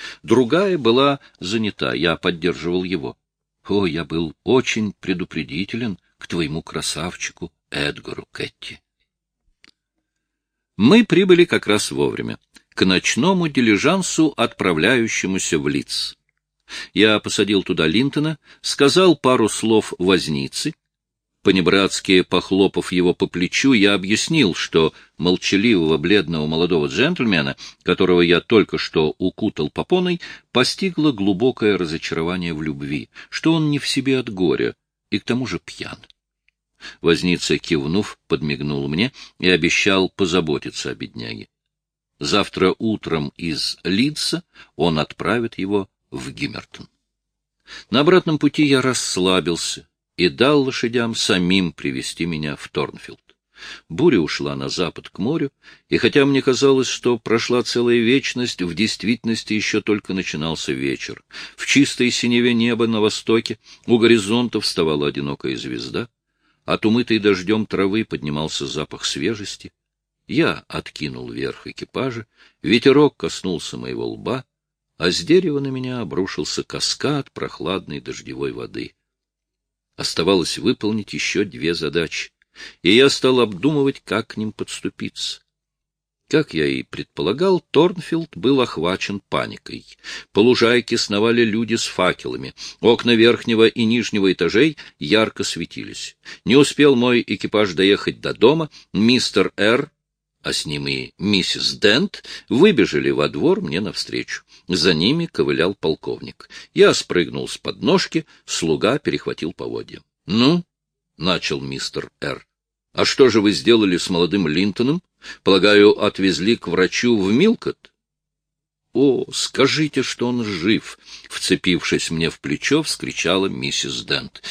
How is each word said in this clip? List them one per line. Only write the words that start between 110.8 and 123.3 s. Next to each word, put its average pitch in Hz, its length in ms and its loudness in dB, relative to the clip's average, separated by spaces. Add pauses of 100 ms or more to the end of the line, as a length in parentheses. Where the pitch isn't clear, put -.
начал 80 420 -2
мистер 67 500 -10 (120)
Р. - 260 -8 (460)
«А 101 120 0
что 131 240 6
же 107 120 4
вы 104 100 4
сделали 104 460 2
с - 120 -6
молодым 87 380 0
Линтоном? 104 560 0 (400)
Полагаю, 101 600 6
отвезли 95 520 2
к - 120 -6
врачу 92 500 2
в 98 140 2
Милкот?» - 600 0 (1040)
«О, 131 380 2
скажите, 135 720 -2
что - 240 -6
он 123 160 -2
жив!» — 101 540 -2 (320)
вцепившись - 800 -2
мне 82 180 -2
в - 100 -10
плечо, 135 440 -2
вскричала 92 640 -2